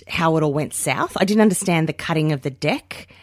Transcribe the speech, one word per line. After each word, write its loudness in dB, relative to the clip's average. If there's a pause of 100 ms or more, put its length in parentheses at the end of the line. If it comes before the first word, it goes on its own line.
how 0
it 2
all 0
went -4
south. -2
I 2
didn't 4
understand 2
the -4
cutting 0
of -2
the -4
deck -6 (160)